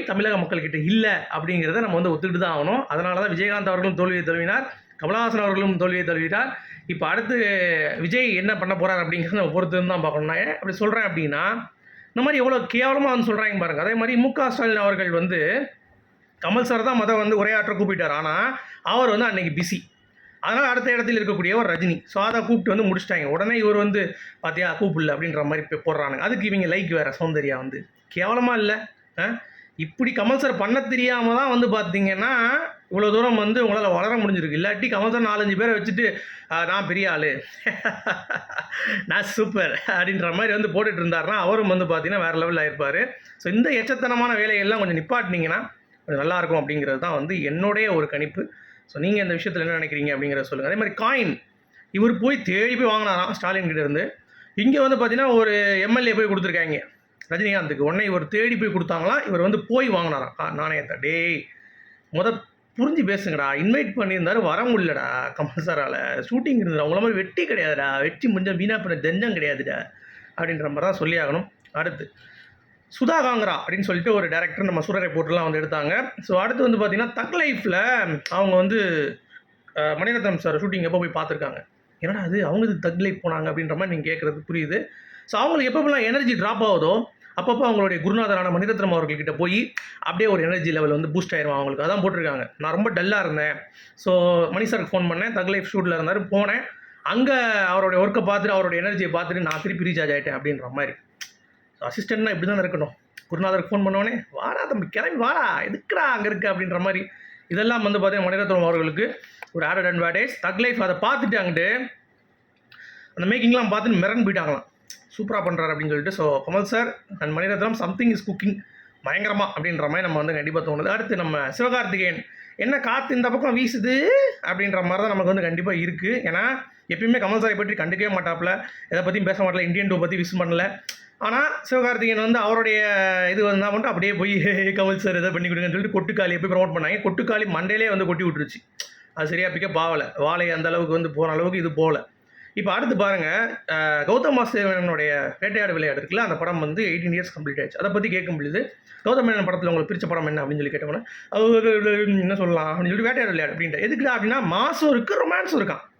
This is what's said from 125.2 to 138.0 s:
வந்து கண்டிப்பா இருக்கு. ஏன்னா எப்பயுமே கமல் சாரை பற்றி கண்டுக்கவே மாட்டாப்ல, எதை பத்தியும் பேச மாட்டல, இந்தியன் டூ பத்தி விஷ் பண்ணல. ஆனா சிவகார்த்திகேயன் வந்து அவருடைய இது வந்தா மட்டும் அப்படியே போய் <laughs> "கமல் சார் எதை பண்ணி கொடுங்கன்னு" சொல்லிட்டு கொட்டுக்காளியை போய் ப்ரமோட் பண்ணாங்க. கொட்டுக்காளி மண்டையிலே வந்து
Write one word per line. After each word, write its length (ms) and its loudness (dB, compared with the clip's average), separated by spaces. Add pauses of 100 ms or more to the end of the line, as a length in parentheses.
வந்து 100 2
கண்டிப்பா 300 -2
இருக்கு. 380 -2 (140)
ஏன்னா 180 0 (460)
எப்பயுமே 300 2
கமல் 220 0
சாரை 140 0
பற்றி 200 -2
கண்டுக்கவே 360 -2
மாட்டாப்ல, 400 0 (380)
எதை 120 0
பத்தியும் 280 0
பேச 100 -2
மாட்டல, 240 2
இந்தியன் 240 0
டூ 120 2
பத்தி 180 0
விஷ் 220 -2
பண்ணல. 240 2 (580)
ஆனா 180 0 (240)
சிவகார்த்திகேயன் 600 0
வந்து 160 4
அவருடைய 380 2 (520)
இது 140 0
வந்தா 260 2
மட்டும் 220 0
அப்படியே 220 0
போய் 220 0
<laughs> 400 2
"கமல் 280 2
சார் 120 0
எதை 160 0
பண்ணி 180 -2
கொடுங்கன்னு" 260 -2
சொல்லிட்டு 200 -2
கொட்டுக்காளியை 440 0
போய் 120 -2
ப்ரமோட் 220 2
பண்ணாங்க. 280 -2
கொட்டுக்காளி 480 0
மண்டையிலே 400 0
வந்து 160 0